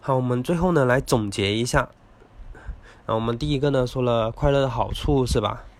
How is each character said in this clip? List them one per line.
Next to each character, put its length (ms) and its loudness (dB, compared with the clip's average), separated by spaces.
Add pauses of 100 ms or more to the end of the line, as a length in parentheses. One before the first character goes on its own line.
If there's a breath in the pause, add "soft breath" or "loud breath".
好， 160 0
我 40 2
们 220 -2
最 140 -2
后 160 2
呢， 120 4
来 160 4
总 300 0
结 240 0
一 100 0
下。 240 0 (1160 loud breath)
然 20 -10
后 60 0
我 60 0
们 180 -2
第 100 -4
一 120 0
个 100 2
呢， 160 2
说 160 -4
了 300 0
快 180 0
乐 100 2
的 80 0
好 240 -2
处， 320 0
是 160 2
吧？ 240 -4 (160)